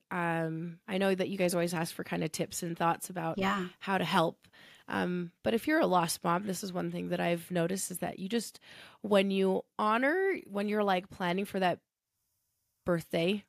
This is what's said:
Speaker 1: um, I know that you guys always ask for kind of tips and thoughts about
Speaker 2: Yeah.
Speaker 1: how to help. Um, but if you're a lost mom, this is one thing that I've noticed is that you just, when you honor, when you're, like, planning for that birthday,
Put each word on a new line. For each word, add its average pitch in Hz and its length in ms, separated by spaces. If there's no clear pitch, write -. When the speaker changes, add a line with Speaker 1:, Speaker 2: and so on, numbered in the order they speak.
Speaker 1:
um, 165 800
I 190 100
know 196 160
that 185 160
you 196 80
guys 175 160
always 175 200
ask 170 200
for 175 100
kind 170 200
of 160 80
tips - 320
and 170 140
thoughts - 340
about 165 260
Speaker 2:
Yeah. 190 300
Speaker 1:
how 190 200
to 180 60
help. 165 420
Um, 180 420
but 214 100
if 233 140
you're 311 140
a 262 60
lost 175 360
mom, 180 240
this 185 160
is 190 100
one 170 180
thing 175 180
that 175 100
I've 170 320
noticed 175 400
is 170 80
that - 200
you 190 100
just, 226 300
when 196 300
you 190 320
honor, 269 580
when 202 220
you're, 208 140
like, 190 260
planning 185 360
for 196 140
that 180 200
birthday, 175 640